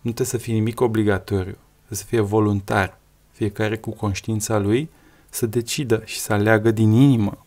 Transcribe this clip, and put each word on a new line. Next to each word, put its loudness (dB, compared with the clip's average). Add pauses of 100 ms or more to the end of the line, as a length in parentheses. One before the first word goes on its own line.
Nu -6
trebuie -4
să -6
fie -6
nimic -2
obligatoriu, 0 (200)
trebuie -12
să -14
fie -2
voluntar. 0 (340)
Fiecare -4
cu -10
conștiința -4
lui 0 (400)
să -4
decidă -2
și -12
să -4
aleagă 4
din 4
inimă. 4